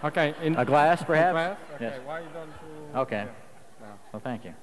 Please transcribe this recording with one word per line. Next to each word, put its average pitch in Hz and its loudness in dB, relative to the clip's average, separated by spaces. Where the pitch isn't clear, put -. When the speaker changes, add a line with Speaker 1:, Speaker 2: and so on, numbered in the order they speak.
Speaker 1:
Okay, 151 2
in 160 2
Speaker 2:
A 123 4
glass, 147 6
Speaker 1:
<laughs> - -
a - -6
Speaker 2:
perhaps? 170 6
Speaker 1:
glass? 175 0
Speaker 2:
Yeah. 120 -4
Speaker 1:
Okay, 135 -8
why 160 -8
don't 160 -12
you 127 0
Speaker 2:
Okay. 120 0
Speaker 1:
Yeah. 104 -2
Yeah. 110 -16
Speaker 2:
Well, 107 -8
thank 120 -6
you. 85 -12